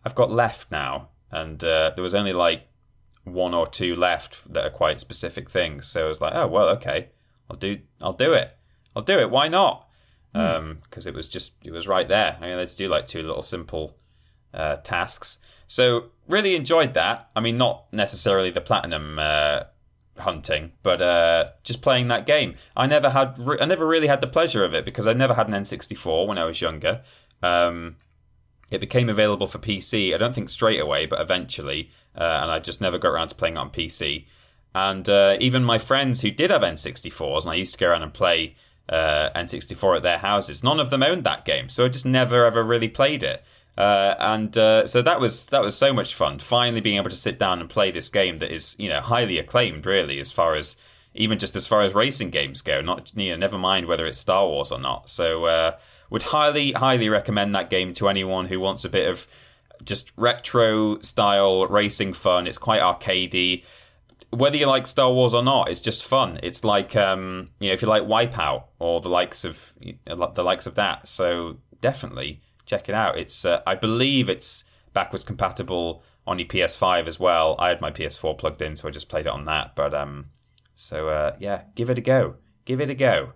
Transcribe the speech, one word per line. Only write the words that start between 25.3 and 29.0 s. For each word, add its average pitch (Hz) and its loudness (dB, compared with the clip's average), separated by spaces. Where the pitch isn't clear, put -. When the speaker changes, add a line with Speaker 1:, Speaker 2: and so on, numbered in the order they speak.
Speaker 1:
had 107 2
an 107 -4
N 98 -2
sixty-four 90 -2
when 101 -2
I 82 0
was 82 -4
younger. 85 -2
Um, 85 2
it 98 -4
became 120 0